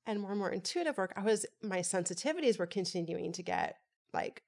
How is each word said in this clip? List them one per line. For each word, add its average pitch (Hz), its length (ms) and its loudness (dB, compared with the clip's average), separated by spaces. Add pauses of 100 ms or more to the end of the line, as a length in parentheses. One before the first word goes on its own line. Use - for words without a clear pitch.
and 208 160 0
more 196 80 -4
and 202 80 0
more 196 120 2
intuitive 302 460 0
work, - 200 0
I 202 60 -4
was, 214 220 4 (180)
my 190 180 0
sensitivities 214 800 2
were 175 80 0
continuing 175 680 -2
to 180 100 -8
get, 85 340 0 (380)
like, - 340 -2